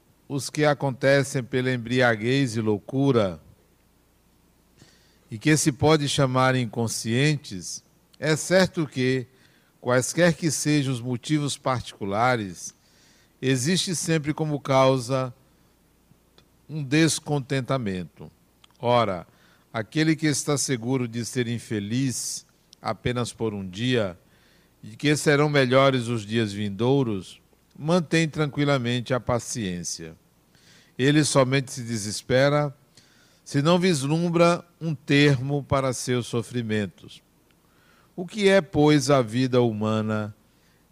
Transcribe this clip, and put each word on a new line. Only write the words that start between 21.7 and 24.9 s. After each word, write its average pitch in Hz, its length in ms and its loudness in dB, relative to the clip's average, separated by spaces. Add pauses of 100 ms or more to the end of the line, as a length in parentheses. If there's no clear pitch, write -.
apenas 120 540 -4
por 113 180 -4
um 98 160 -8
dia, 104 480 -2 (680)
e 110 120 -18